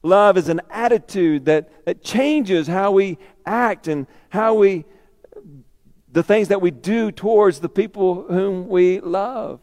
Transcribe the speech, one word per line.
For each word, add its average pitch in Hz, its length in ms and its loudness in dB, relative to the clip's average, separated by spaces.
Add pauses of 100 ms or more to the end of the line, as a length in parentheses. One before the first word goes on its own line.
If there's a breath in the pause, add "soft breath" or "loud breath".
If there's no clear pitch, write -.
Love 196 340 4
is 170 120 0
an 170 120 -2 (100)
attitude 190 720 -2
that, 156 400 -2
that - 180 -6
changes 220 640 -2
how 190 240 -2
we 196 260 0 (300 soft breath)
act 220 400 -2
and 147 220 -4 (200 soft breath)
how 220 260 0
we, 196 300 2 (1300 soft breath)
the 165 100 0
things 208 240 0
that 202 160 0
we 175 80 2
do 202 400 -2
towards 208 480 2
the 165 100 -6
people 185 600 -2
whom 185 400 -4
we 180 320 2
love. 196 640 -6